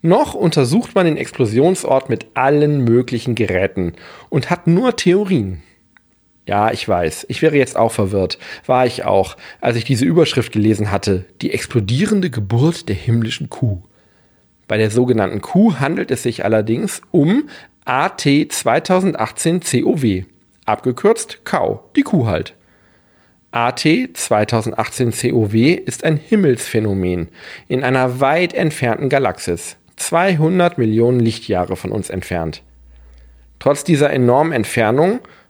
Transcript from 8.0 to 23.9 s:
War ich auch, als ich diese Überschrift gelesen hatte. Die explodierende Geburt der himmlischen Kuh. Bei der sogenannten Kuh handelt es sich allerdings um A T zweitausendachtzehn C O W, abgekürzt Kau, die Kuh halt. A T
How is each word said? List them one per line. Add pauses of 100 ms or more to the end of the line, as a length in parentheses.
War
ich
auch, (240)
als
ich
diese
Überschrift
gelesen
hatte. (180)
Die
explodierende
Geburt
der
himmlischen
Kuh. (880)
Bei
der
sogenannten
Kuh
handelt
es
sich
allerdings (100)
um (380)
A
T
zweitausendachtzehn
C
O
W, (400)
abgekürzt
Kau,
die
Kuh
halt. (960)
A
T